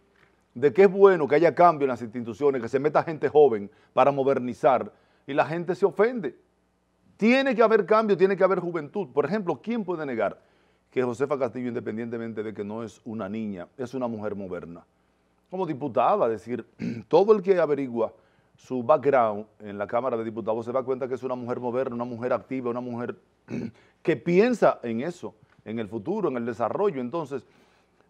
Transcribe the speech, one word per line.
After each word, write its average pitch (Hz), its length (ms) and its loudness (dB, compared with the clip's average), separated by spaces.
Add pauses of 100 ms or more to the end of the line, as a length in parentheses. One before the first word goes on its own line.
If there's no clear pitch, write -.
(540)
de 135 180 2
que 190 120 8
es 196 60 8
bueno 190 360 6
que 117 80 2
haya 160 180 4
cambio 160 340 4
en 131 40 -2
las 120 120 -6
instituciones, 120 600 -2
que 113 60 -6
se 135 100 0
meta 151 240 2
gente 147 260 -4
joven 120 400 4 (240)
para 143 200 4
modernizar, 127 800 0 (340)
y 135 80 -6
la 143 120 2
gente 170 280 -4
se 202 100 0
ofende. 202 540 0 (800)
Tiene 254 400 4
que 226 60 6
haber 214 240 4
cambio, 214 300 2
tiene 190 200 4
que 185 80 2
haber 185 160 2
juventud. 170 520 -6
Por 143 120 2
ejemplo, 170 360 -4
¿quién 226 240 -6
puede 170 220 -6
negar 110 340 -4 (500)
que 127 140 -2
Josefa 127 340 -2
Castillo, 123 300 -4
independientemente 113 760 -8
de 107 100 -10
que 101 120 -10
no 107 180 -10
es 107 220 -14
una 110 240 -8
niña, 101 480 -8
es 127 180 -10
una 127 140 -4
mujer 107 260 -6
moderna? 87 500 -12 (640)
Como 185 160 -6
diputada, 143 640 0
es 113 60 0
decir, 113 340 -8 (120)
<clears throat> 117 280 -8
todo 196 260 6
el 208 100 4
que 185 180 2
averigua 135 520 0 (440)
su 127 260 -8
background 120 640 2 (140)
en 104 180 -10
la 101 80 -4
Cámara 120 300 -2
de 113 80 -4
Diputados 110 400 -4
se 120 80 -8
da 131 100 0
cuenta 127 240 -4
que 123 80 -6
es 120 80 -8
una 127 140 -6
mujer 120 240 -8
moderna, 123 340 -4
una 120 100 -6
mujer 123 280 -6
activa, 120 380 -4
una 120 100 -6
mujer 120 360 -8 (300)
<clears throat> - 560 -12
que 160 140 0
piensa 185 640 2
en 117 200 -4
eso, 147 340 -10 (280)
en 110 140 -8
el 110 80 -6
futuro, 147 420 -4
en 127 100 -4
el 117 80 -6
desarrollo. 127 540 -2
Entonces, 127 460 -8 (640)